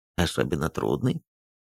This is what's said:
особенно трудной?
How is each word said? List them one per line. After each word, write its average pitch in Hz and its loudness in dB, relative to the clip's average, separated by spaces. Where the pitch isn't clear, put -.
особенно 82 0
трудной? 117 0